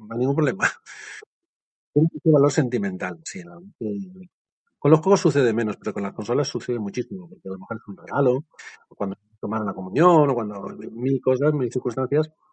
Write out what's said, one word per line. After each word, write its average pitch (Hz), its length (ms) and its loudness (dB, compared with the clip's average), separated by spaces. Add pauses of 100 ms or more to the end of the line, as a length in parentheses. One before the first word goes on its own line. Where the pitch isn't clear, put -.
no 107 140 -20
hay 117 40 -4
ningún 135 180 2
problema. 135 280 0
<laughs> - 640 -8 (680)
Tiene 151 220 4
ese 160 160 2
valor 143 200 6
sentimental, 98 720 -2
sí, - 220 -12
la - 120 -16
verdad 180 120 -18 (100)
que... 147 500 -8 (500)
Con 143 120 2
los 156 100 8
juegos 190 200 4
sucede 135 320 4
menos, 107 240 0
pero - 160 -6
con 101 100 -4
las 98 120 -6
consolas 123 340 -2
sucede 120 320 -4
muchísimo, 101 480 -6
porque 92 200 -16
a 95 40 -6
lo 92 80 -10
mejor 110 160 -10
es 107 100 -12
un 101 120 -12
regalo, 131 460 0 (440)
o - 80 -20
cuando 98 200 -4 (240)
toman 107 240 -4
la 98 100 -4
comunión, 143 560 4
o 127 40 0
cuando 104 260 -4 (300)
mil 127 300 -2
cosas, 131 340 2
mil 131 160 -2
circunstancias, 135 580 -2 (240)